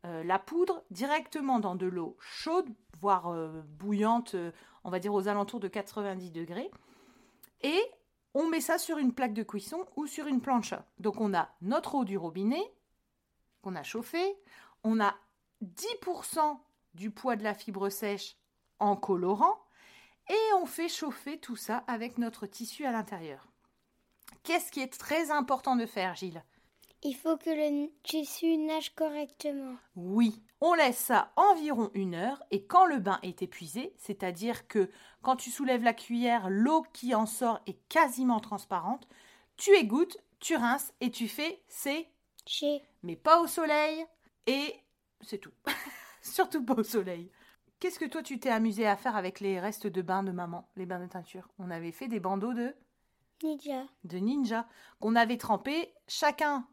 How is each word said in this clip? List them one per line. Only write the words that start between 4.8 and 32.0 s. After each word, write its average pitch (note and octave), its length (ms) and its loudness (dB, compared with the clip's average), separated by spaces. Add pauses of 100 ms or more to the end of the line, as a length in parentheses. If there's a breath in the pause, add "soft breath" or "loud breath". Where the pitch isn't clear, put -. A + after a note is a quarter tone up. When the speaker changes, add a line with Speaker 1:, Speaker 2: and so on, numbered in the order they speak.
Speaker 1:
on F3+ 60 -8
va F#3 80 -2
dire G3+ 160 -2
aux G3 140 2
alentours G#3 320 -2
de F#3+ 80 -6
quatre-vingt-dix G3 640 -6
degrés. F3 400 -8 (920 soft breath)
Et D#4 180 2 (540)
on D#4+ 140 2
met D#4+ 120 0
ça - 180 2
sur D#4+ 200 -4
une C4 160 2
plaque B3 180 -2
de G#3+ 100 -4
cuisson B3+ 440 -8 (100)
ou D4 100 -4
sur C#4+ 200 -8
une C4+ 140 2
plancha. B3 440 -2 (140)
Donc, G3+ 220 -2
on G#3 140 2
a E3 140 0 (140)
notre C#4 320 -2
eau C4 100 2
du G3 140 -2
robinet F#3+ 440 -2 (1040)
qu'on F#3+ 80 -6
a D3+ 80 -8
chauffée, E4+ 540 -4 (480 loud breath)
on A3+ 160 2
a G3+ 160 2 (440)
dix F#4 400 -8
pour - 240 -4
cent - 400 0 (300)
du G3 160 -8
poids B3 240 -2
de G#3+ 80 -4
la G#3+ 100 0
fibre G3 360 -2
sèche G3+ 480 -4 (420)
en G3+ 160 4
colorant, G3+ 640 2 (720 soft breath)
et G#4+ 320 4
on E4 60 -4
fait E4 220 -4
chauffer D#4 520 -6
tout A#3 160 -10
ça A3 220 -4 (100)
avec A#3 280 -4
notre A3+ 300 -4
tissu A3+ 380 -10
à B3+ 80 0
l'intérieur. E3+ 560 -8 (960)
Qu'est-ce E4 260 0
qui C#4 100 -6
est C4 160 -6
très D#4 360 0
important C4 420 2
de A#3 100 2
faire, F#3 300 -4
Gilles ? E3 300 -10 (580 soft breath)
Speaker 2:
Il C#4+ 120 -2
faut D#4+ 220 0
que D#4+ 140 -4
le D4+ 120 0
n-, D4 280 0 (140)
tissu D#4+ 520 0
nage D#4 380 -2
correctement. D4 800 -4 (220)
Speaker 1:
Oui, G#3 480 2 (160)
on E4+ 140 6
laisse C#4 240 4
ça - 360 4
environ D4+ 600 4
une F#3+ 200 -2